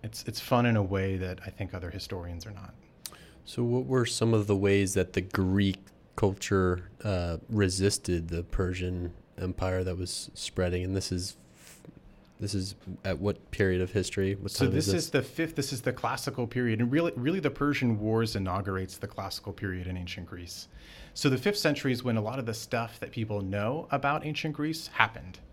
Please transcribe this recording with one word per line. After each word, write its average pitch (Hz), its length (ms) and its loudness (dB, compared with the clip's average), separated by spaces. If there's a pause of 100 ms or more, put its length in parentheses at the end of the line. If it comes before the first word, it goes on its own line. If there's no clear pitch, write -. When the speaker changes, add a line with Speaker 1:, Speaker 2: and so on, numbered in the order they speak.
Speaker 1:
It's, - 200 -10
it's 110 140 -8
fun 123 280 4
in 113 100 4
a 104 60 4
way 95 340 0
that 92 280 -4
I 92 60 -8
think 95 240 -8
other 90 160 -8
historians 87 560 -8
are 90 60 -12
not. 90 220 -14 (720)
Speaker 2:
So - 200 -2
what 123 220 2
were 127 200 4
some 113 280 4
of 107 120 4
the 104 100 4
ways 98 380 4
that 92 200 2
the 95 60 2
Greek 95 580 4 (360)
culture, 92 760 2 (140)
uh, 90 340 0 (100)
resisted 92 800 2
the 85 160 -2
Persian 90 680 -2 (260)
Empire 92 460 0
that 90 120 -2
was - 380 -6
spreading? 90 500 0
And 98 120 -2
this - 140 -2
is, 92 260 -4 (1000)
this 104 160 -4
is 95 200 -2 (300)
at 90 140 -2
what 101 320 -2
period 92 300 4
of 90 120 0
history? 98 440 0
What - 160 -6
Speaker 1:
So 135 140 2
Speaker 2:
time 127 80 4
Speaker 1:
this 151 140 2
Speaker 2:
is 196 60 4
Speaker 1:
is 170 160 -2
Speaker 2:
this? - 0 -
Speaker 1:
the 131 120 2
fifth, - 340 -4
this 143 160 -2
is 120 100 -4
the 127 100 0
classical 120 540 -4
period. 120 340 0
And 120 120 2
really, 165 240 2
really 156 240 0
the 139 100 2
Persian 131 480 2
Wars 110 380 2
inaugurates 95 640 -2
the 98 100 -6
classical 98 440 -8
period 90 360 -4
in 90 80 -4
ancient 87 300 -8
Greece. 87 420 -12 (460)
So - 160 4
the 127 80 4
fifth 202 180 2
century 143 360 2
is 120 120 -2
when 117 140 2
a - 20 2
lot 113 180 -4
of 123 60 -6
the 113 80 -4
stuff 117 480 -6
that - 100 -8
people 107 300 -2
know 104 500 -2
about 143 360 0
ancient 156 280 -4
Greece 160 340 -4
happened. 110 500 2 (140)